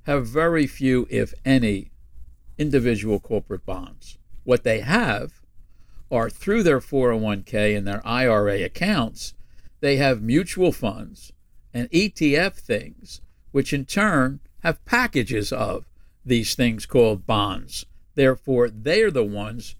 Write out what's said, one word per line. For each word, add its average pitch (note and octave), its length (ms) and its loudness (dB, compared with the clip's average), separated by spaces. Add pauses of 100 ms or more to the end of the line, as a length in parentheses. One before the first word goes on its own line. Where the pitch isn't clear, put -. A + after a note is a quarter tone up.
have C#3 240 0
very D#3 400 2
few, B2+ 420 0
if A2+ 240 -2 (120)
any, A#2 460 2 (680)
individual A#2 640 0
corporate - 460 -6
bonds. - 520 -12 (260)
What B2 200 2
they A2 180 0
have C#3+ 600 -2 (720)
are, A2+ 180 0
through G#3+ 340 0
their D3 180 4
four B2+ 300 2
oh A2+ 60 0
one G#2 260 -2
K G#2+ 320 0
and G2+ 120 -2
their G2+ 180 -6
I B2 220 0
R G#2 220 4
A G2 140 -2
accounts, D#3 720 -2 (460)
they C#3 180 2
have C3+ 240 2
mutual E3 500 2
funds - 600 -8 (420)
and A#2+ 180 -6
E G3 180 2
T D3 260 2
F F3+ 200 2
things, - 680 -8 (300)
which C#3 220 0
in C#3 120 -2
turn C#3+ 560 0 (200)
have E3+ 240 -2
packages B2+ 680 0
of G2+ 320 -4 (400)
these A#2+ 280 0
things A2+ 320 0
called A2 400 4
bonds. G2+ 600 -2 (300)
Therefore, C3 540 2
they're D3+ 400 0
the C3 140 2
ones G#2 560 -8